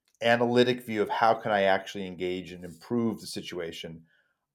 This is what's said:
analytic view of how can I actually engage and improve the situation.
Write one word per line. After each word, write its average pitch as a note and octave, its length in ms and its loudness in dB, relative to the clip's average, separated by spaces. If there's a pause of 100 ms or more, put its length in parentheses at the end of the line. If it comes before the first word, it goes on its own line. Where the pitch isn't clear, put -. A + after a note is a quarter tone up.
(240)
analytic A#2+ 640 4
view G#2+ 180 0
of G2 60 0
how A2+ 260 4
can A2+ 160 -4
I G2+ 120 4
actually F#2+ 440 0
engage F2+ 460 -6
and F2+ 120 -14
improve A2+ 560 -4
the - 60 -16
situation. E2 800 -10 (500)